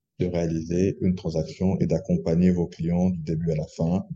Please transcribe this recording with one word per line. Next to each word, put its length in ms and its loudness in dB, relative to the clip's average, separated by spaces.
de 80 0
réaliser 760 0
une 140 2
transaction 640 -2
et 80 2
d'accompagner 640 2
vos 160 0
clients 420 0
du 100 -2
début 320 -2
à 40 0
la 120 -4
fin 380 -2